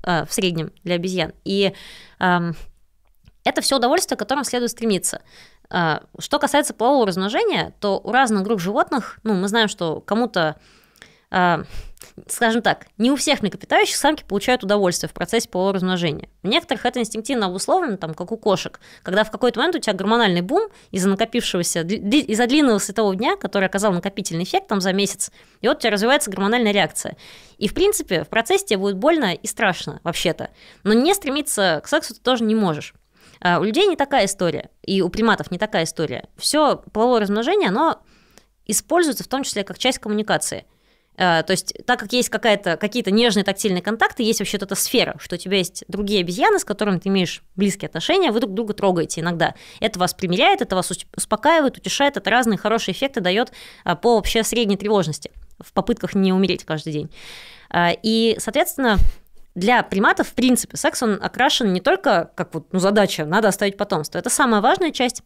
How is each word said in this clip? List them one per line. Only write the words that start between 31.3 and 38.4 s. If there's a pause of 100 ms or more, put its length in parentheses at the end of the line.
к
сексу
ты
тоже
не
можешь. (500)
А,
у
людей
не
такая
история, (140)
и
у
приматов
не
такая
история. (100)
Всё
половое
размножение,
оно (640)